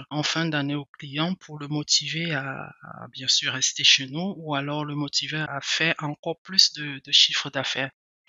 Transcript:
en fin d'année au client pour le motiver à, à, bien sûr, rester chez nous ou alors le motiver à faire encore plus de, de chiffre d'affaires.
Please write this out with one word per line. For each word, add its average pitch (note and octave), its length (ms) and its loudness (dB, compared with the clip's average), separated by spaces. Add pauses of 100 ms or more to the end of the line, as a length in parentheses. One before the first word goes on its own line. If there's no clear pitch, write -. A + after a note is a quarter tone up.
(120)
en D3 100 0
fin D#3+ 240 0
d'année D3 300 0
au C#3+ 100 -4
client D3+ 480 -2
pour D3+ 240 -12
le C#3+ 100 -10
motiver D3+ 680 0
à, C3+ 360 -6 (120)
à, - 280 -14
bien B2+ 160 -12
sûr, C#3+ 260 2
rester C3 300 0
chez C3+ 220 6
nous E3 320 -4
ou D#3 160 -6
alors D3 320 -2
le D3 80 -6
motiver D3 540 -2
à C#3 140 -6
faire - 380 2
encore D#3 440 -6
plus F#3+ 300 4
de, D3 300 -8
de C#3+ 80 -14
chiffre - 380 4
d'affaires. C3+ 400 -2 (400)